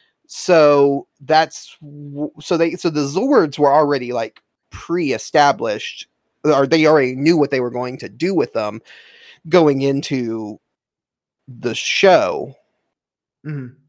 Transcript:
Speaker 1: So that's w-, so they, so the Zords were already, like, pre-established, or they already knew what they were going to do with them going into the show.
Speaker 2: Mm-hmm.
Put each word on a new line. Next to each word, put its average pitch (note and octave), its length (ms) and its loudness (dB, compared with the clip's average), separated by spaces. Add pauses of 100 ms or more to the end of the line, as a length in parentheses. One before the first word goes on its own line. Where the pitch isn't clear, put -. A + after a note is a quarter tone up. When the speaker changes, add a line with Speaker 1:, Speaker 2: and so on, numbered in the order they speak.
(260)
Speaker 1:
So D3 800 2 (140)
that's D#3 640 -2
w-, D3 580 -10
so - 160 -2
they, E3 160 0
so F3 180 -4
the D3 160 -2
Zords F3+ 520 0
were D3 140 2
already, C#3+ 400 0
like, A#2 300 -8 (280)
pre-established, C3+ 1400 -2 (360)
or C#3 220 4
they D#3 200 2
already C#3+ 280 4
knew D3 220 2
what D3 140 2
they C3 100 0
were B2 100 -4
going B2 280 -8
to B2 100 -12
do D3+ 260 -4
with C#3 180 -2
them G#2+ 280 -6 (680)
going D3+ 340 4
into A#2+ 760 -4 (880)
the B2 280 -8
show. B2 800 0 (920)
Speaker 2:
Mm-hmm. C3+ 280 -12 (140)